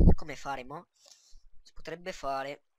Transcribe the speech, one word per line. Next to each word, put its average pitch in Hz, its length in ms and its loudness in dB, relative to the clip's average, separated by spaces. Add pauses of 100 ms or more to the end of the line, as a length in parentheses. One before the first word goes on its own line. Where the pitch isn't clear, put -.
(140)
Come 143 220 0
fare, 135 280 -8
mo? 147 260 -16 (720)
Si - 100 -20
potrebbe 175 400 -12
fare. 139 540 -8 (120)